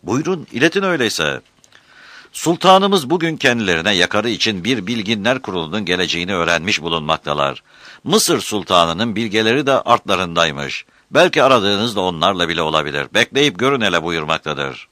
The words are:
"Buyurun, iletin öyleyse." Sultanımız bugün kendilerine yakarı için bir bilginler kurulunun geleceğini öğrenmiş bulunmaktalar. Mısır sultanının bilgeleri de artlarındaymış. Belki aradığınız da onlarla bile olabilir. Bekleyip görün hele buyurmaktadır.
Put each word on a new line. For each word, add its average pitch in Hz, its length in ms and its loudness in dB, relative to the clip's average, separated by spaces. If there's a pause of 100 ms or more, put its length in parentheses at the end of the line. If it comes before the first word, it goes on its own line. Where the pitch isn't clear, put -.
"Buyurun, 156 500 -4
iletin 165 300 2
öyleyse." 107 580 -2 (920)
Sultanımız 185 760 2
bugün 165 260 -2
kendilerine 104 580 2
yakarı 104 360 0
için 98 340 -4
bir 110 220 -2
bilginler 113 560 -2
kurulunun 92 420 -6
geleceğini 87 500 -2
öğrenmiş 85 480 0
bulunmaktalar. 76 800 -2 (420)
Mısır 175 360 2
sultanının 92 760 0
bilgeleri 113 500 0
de 139 60 2
artlarındaymış. 85 1120 0 (260)
Belki 156 320 2
aradığınız 110 540 2
da 101 40 -2
onlarla 90 480 0
bile 82 140 -2
olabilir. 73 520 -2
Bekleyip 123 440 0
görün 131 220 0
hele 90 220 0
buyurmaktadır. 78 880 -4